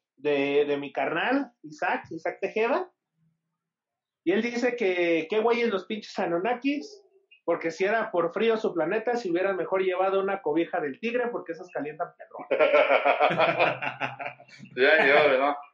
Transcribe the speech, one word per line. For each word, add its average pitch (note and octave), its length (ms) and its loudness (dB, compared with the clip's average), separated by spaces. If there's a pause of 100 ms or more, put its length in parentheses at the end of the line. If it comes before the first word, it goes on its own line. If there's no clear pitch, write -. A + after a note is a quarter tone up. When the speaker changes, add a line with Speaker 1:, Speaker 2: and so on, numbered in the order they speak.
(160)
Speaker 1:
de, C#3+ 500 2
de C#3+ 100 0
mi C#3+ 160 -8
carnal, F#3 600 -2 (100)
Isaac, F3+ 480 -4
Isaac F3 300 -6
Tejeda. A#3 500 -2 (1300)
Y E3 80 2
él A3 100 2
dice A#3+ 340 -2
que, E3+ 520 0
qué G#3+ 120 -2
güeyes A#3 300 0
los F#3+ 160 -4
pinches - 320 -10
Anunnakis, A#3 840 -4 (420)
porque E3 260 -2
si F#3+ 140 -2
era G#3+ 260 0
por E3+ 220 0
frío A3 240 2
su G3+ 180 -2
planeta, G#3 400 0
se A3+ 160 -4
hubieran F#3+ 260 0
mejor F#3 260 -2
llevado F#3+ 380 2
una G3 220 -2
cobija E3 380 0
del C#3+ 180 -6
tigre, A#3 320 -2
porque - 220 -8
esas F3 180 -12
calientan D3+ 380 -6 (100)
perro. - 320 -16
Speaker 2:
<laughs> - 760 4 (1500)
Ya, C#3+ 300 4
ya, C#3+ 320 6
¿no? C#3+ 180 2 (180)